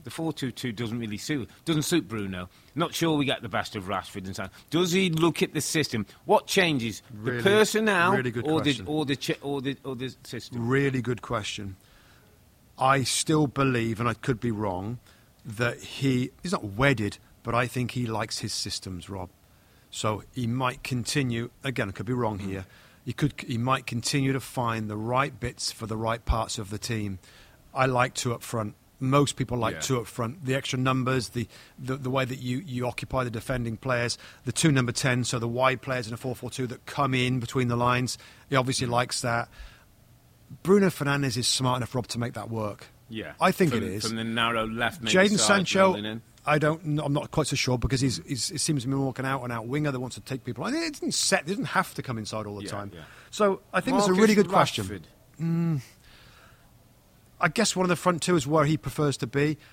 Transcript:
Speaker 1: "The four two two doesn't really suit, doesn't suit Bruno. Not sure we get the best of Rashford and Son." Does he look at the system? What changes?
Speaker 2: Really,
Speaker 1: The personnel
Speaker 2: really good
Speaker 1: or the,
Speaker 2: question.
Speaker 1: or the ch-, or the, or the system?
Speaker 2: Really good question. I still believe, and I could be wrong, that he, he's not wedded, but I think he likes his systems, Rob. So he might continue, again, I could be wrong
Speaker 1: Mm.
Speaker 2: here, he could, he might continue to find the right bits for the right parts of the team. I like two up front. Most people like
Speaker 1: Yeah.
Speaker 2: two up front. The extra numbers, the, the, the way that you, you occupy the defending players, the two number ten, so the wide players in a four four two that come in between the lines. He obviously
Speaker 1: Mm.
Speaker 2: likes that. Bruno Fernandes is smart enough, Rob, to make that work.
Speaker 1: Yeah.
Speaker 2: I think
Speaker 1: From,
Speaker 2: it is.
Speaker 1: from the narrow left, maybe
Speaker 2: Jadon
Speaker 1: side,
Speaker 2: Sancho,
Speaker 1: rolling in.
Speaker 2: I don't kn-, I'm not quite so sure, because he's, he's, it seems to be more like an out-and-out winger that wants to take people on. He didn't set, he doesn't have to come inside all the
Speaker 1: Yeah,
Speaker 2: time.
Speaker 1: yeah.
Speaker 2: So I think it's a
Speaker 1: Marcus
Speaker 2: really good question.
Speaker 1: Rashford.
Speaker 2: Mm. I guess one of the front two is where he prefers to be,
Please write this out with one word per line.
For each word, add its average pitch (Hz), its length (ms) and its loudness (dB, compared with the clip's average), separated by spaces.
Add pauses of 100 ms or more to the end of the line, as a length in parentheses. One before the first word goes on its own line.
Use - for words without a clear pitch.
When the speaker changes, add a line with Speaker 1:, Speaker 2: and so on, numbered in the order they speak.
Speaker 1:
"The 120 60 -14
four 160 240 -4
two 127 180 -4
two 120 220 -6
doesn't 117 260 -4
really 107 180 -6
suit, 143 320 -4 (140)
doesn't 151 200 0
suit 165 260 0
Bruno. 95 400 -6 (240)
Not 160 200 -2
sure 165 220 2
we 143 80 2
get 127 180 0
the 113 60 -8
best 107 300 -4
of 92 80 -6
Rashford 95 400 -6
and 95 100 -8
Son." 95 140 -8 (220)
Does 175 200 2
he 190 180 4
look 160 320 2
at 180 120 0
the 151 80 -2
system? 120 440 -2 (200)
What 202 200 4
changes? 151 560 0 (120)
Speaker 2:
Really, 117 240 -4
Speaker 1:
The 120 60 -2
personnel 202 680 4
Speaker 2:
really 127 200 2
good 120 140 -4
Speaker 1:
or 156 140 2
the, 143 140 2
Speaker 2:
question. 104 140 -6
Speaker 1:
or 151 180 -2
the 135 100 0
ch-, - 260 -4
or 143 200 -4
the, 139 240 -4
or 135 100 -6
the 123 180 -8 (100)
system? 117 440 -6
Speaker 2:
Really 131 340 2
good 120 200 -2
question. 104 560 -6 (1000)
I 131 260 4
still 151 440 4
believe, 117 540 0
and 120 80 2
I 110 60 2
could 123 260 -2
be 120 100 0
wrong, 104 480 -4 (460)
that 120 340 -2
he, 131 520 0 (120)
he's 180 80 -6
not - 140 -2
wedded, 104 540 2 (220)
but 117 140 -2
I 123 120 2
think 123 240 -4
he 123 140 -4
likes 113 340 -4
his 110 140 -6
systems, - 560 -8
Rob. 92 200 -10 (640)
So 107 320 -4 (100)
he 123 120 -4
might 123 380 -2
continue, 120 680 -2 (120)
again, 120 240 -2
I 95 60 -6
could 101 120 -8
be 120 60 -4
wrong 110 280 -2
Speaker 1:
Mm. 98 100 -6
Speaker 2:
here, 95 160 -6 (400)
he 120 80 -4
could, - 200 0 (140)
he 123 100 -2
might 131 300 0
continue 135 460 0
to 131 80 -2
find 113 480 -2
the 104 80 -4
right 123 420 0
bits - 320 -6
for - 160 -10
the 110 80 -4
right 113 300 -2
parts 110 340 -2
of 98 100 -10
the 104 80 -6
team. 104 420 -4 (540)
I 131 120 2
like 127 280 2
two 120 200 -2
up - 80 -6
front. 110 320 -4 (260)
Most 135 360 4
people 123 220 -2
like 113 180 0
Speaker 1:
Yeah. 80 60 -8
Speaker 2:
two 127 180 0
up 107 80 -6
front. 123 380 -6
The 131 100 0
extra 135 240 -4
numbers, 127 500 0
the, - 180 -4 (300)
the, 131 200 -6
the 131 120 -6
way 131 160 2
that 123 140 -6
you, 123 260 -2
you 123 220 -4
occupy 127 380 -4
the 120 40 -4
defending 117 480 -4
players, 120 400 0 (280)
the 120 80 -2
two 160 180 4
number 127 220 4
ten, 127 320 2
so 123 140 -2
the 117 80 -2
wide 127 340 2
players 127 260 -4
in 117 60 -8
a 113 40 -8
four 123 180 -6
four 123 140 -10
two 123 180 -4
that 113 180 -12
come 135 280 0
in 127 260 2
between 123 280 0
the 120 80 2
lines. 123 420 2 (320)
He 139 60 0
obviously 127 320 2
Speaker 1:
Mm. 120 40 -2
Speaker 2:
likes 120 300 0
that. 117 280 -2 (1160)
Bruno 196 240 6
Fernandes 143 500 0
is 120 100 0
smart 127 300 2
enough, 117 160 -4
Rob, 123 140 -2
to 117 120 -6
make 120 140 -2
that 110 160 -8
work. 107 380 -6 (220)
Speaker 1:
Yeah. 107 320 -8
Speaker 2:
I 180 100 6
think 170 200 2
Speaker 1:
From, 110 120 0
Speaker 2:
it 90 60 -4
is. 107 180 -4
Speaker 1:
from 113 80 -2
the 113 80 -2
narrow 117 420 0
left, 113 360 -2
maybe 117 140 0
Speaker 2:
Jadon 202 220 6
Speaker 1:
side, - 20 4 (280)
Speaker 2:
Sancho, 190 200 6
Speaker 1:
rolling 104 180 0
in. 110 160 -6 (240)
Speaker 2:
I 151 140 4
don't 156 240 2
kn-, 151 200 0
I'm 143 100 0
not - 180 -2
quite 151 160 0
so 143 80 -2
sure, 127 220 2
because 117 240 0
he's, 131 240 0
he's, 127 260 -4
it - 100 -6
seems 147 220 0
to 123 40 -4
be 135 60 0
more 139 140 0
like 123 120 -4
an 131 60 -4
out-and-out 123 420 -4
winger 147 240 0
that 127 80 -4
wants 123 160 -8
to 104 60 -12
take 127 220 -8
people 123 200 -6
on. 226 100 -2
He 330 60 -2 (120)
didn't 294 220 -4
set, - 320 2
he 156 60 -6
doesn't 202 140 -2
have - 300 -2
to 143 60 -6
come 120 160 -6
inside 107 280 -8
all 104 120 -8
the 101 60 -10
Speaker 1:
Yeah, 95 80 -8
Speaker 2:
time. 101 220 -8
Speaker 1:
yeah. 82 80 -16 (300)
Speaker 2:
So 196 300 2 (120)
I 185 80 4
think 254 160 0
it's 202 80 6
a 185 60 4
Speaker 1:
Marcus 185 100 6
Speaker 2:
really 214 140 8
good 196 140 6
question. 147 360 4
Speaker 1:
Rashford. 98 160 -8 (400)
Speaker 2:
Mm. 165 400 2 (1600)
I 175 100 4
guess - 260 2
one 185 100 2
of 180 40 2
the 175 60 4
front 175 260 2
two 180 140 4
is 135 120 2
where 151 180 6
he 151 120 4
prefers 143 400 0
to 131 100 -4
be, 143 300 0 (160)